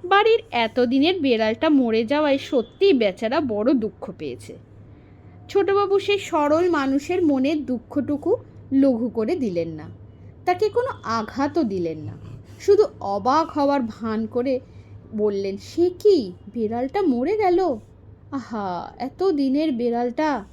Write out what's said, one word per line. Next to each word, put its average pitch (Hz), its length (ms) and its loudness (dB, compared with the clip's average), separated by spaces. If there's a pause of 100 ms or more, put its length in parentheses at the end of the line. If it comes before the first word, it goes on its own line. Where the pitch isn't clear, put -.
বাড়ির 427 460 4
এতদিনের 254 680 0
বেড়ালটা 226 480 0
মরে 240 360 4
যাওয়ায় 285 340 2
সত্যিই 302 540 0
বেচারা 226 480 0
বড় 233 320 0
দুঃখ - 460 -4
পেয়েছে। - 380 -12 (920)
ছোটবাবু 392 500 2
সেই 403 200 0
সরল 330 520 2
মানুষের 294 560 0
মনের 277 400 0
দুঃখটুকু 285 680 -2 (360)
লঘু 262 360 4
করে 220 280 -2
দিলেন 175 320 -2
না, 151 220 -12 (540)
তাকে 359 240 0
কোনো 480 200 0 (140)
আঘাতও 269 600 -2
দিলেন 175 360 -4
না, - 200 -12 (420)
শুধু 403 240 4 (160)
অবাক 247 500 0
হওয়ার 285 320 2
ভান 220 440 -6
করে 254 340 -2 (560)
বললেন, 196 420 -2
"সে 349 400 0
কি, 285 340 4 (200)
বিড়ালটা 240 500 -2
মরে 294 340 0
গেল? 359 400 2 (540)
আহা, 208 680 -8
এত 269 240 -6
দিনের 294 500 0
বেড়ালটা।" 240 800 -2